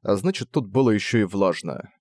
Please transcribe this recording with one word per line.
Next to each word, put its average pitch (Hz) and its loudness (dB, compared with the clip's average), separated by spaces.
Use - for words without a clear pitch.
а 101 0
значит, 185 -4
тут 123 -2
было 127 2
ещё 107 2
и 107 4
влажно. 90 -2